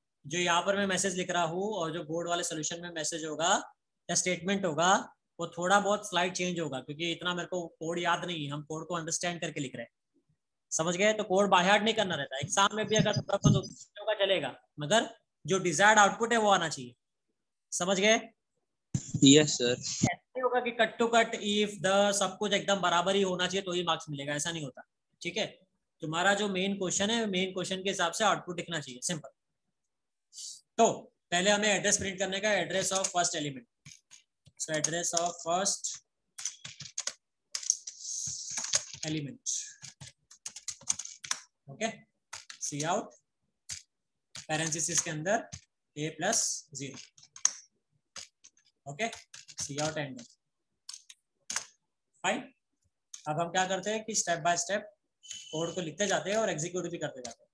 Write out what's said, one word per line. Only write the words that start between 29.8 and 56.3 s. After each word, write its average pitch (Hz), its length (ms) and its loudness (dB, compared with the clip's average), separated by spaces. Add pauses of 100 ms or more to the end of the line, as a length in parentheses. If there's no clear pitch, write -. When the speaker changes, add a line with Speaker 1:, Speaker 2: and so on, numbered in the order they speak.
Speaker 1:
तो 214 140 8 (380)
पहले 180 200 2
हमें 208 180 4
एड्रेस 190 300 2
प्रिंट 190 200 -6
करने 196 220 -2
का, 214 160 0
address 180 360 0
of 190 160 0
first 175 280 0
element, 143 300 -6 (920)
so 156 140 -6
address 156 440 -2
of 170 120 0 (120)
first 180 500 -2 (3250)
element, 151 480 -6 (2250)
ओके, 139 200 -4 (680)
सी 147 240 -6
आउट 190 300 -2 (1300)
पैरेंथेसिस 156 520 -2
के 170 100 -2
अंदर 175 380 -2 (480)
a 156 200 -4
plus 196 240 0 (340)
zero, 135 240 -10 (1900)
ओके, 175 220 -4 (540)
सी 139 160 -8
आउट 156 200 -2
एंड 131 220 -6 (2000)
फाइन। 226 160 0 (880)
अब 151 120 -2
हम - 100 -2
क्या 185 180 2
करते 190 220 -2
हैं 220 140 -4
कि 214 100 -6
स्टेप 170 240 0
बाय 170 180 2
स्टेप 196 340 -4 (340)
कोड - 500 -6
को 185 60 -4
लिखते 165 260 -2
जाते 180 240 0